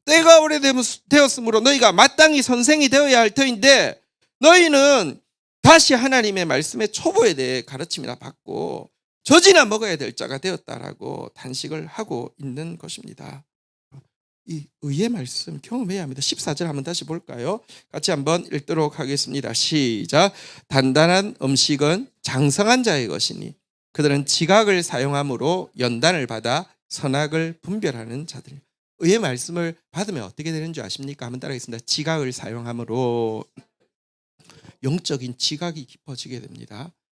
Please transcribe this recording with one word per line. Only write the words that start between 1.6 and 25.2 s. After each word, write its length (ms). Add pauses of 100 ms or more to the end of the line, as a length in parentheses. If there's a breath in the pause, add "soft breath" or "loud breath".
마땅히 500
선생이 480
되어야 300
할 120
터인데 680 (380)
너희는 840 (400)
다시 320
하나님의 520
말씀의 460
초보에 440
대해 260
가르침이나 540
받고 720 (340)
젖이나 420
먹어야 320
될 180
자가 240
되었다"라고 960
단식을 500
하고 540
있는 400
것입니다. 640 (1080)
이 160 (160)
의의 280
말씀 520
경험해야 420
합니다. 180
십사 320
절 160
한번 140
다시 200
볼까요? 560 (320 loud breath)
같이 200
한번 400
읽도록 480
하겠습니다. 540
시작. 800 (380 loud breath)
"단단한 720
음식은 680 (120)
장성한 640
자의 240
것이니 460 (380)
그들은 340
지각을 580
사용함으로 920